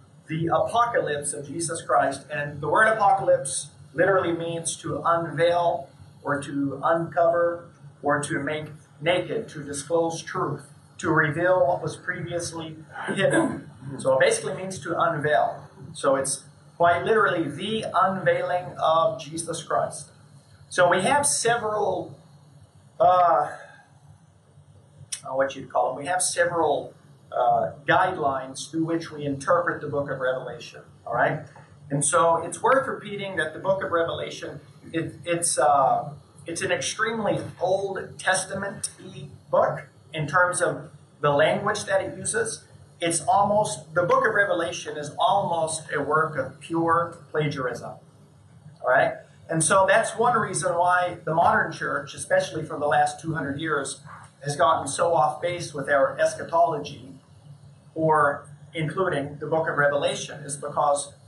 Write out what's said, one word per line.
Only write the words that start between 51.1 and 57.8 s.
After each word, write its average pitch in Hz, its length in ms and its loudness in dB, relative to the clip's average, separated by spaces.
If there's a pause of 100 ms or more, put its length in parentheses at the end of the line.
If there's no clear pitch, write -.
the 156 100 -2
modern 196 380 2
church, 143 420 -6
especially 165 500 -2
for 156 140 -8
the 147 80 -2
last 147 340 2
two 160 140 -4
hundred 143 260 -4
years, 147 400 -4 (420)
has 139 140 -4
gotten 165 320 4
so 170 260 0
off 151 260 2
base 175 320 -4
with 143 160 -6
our 135 300 2
eschatology, - 960 0 (800)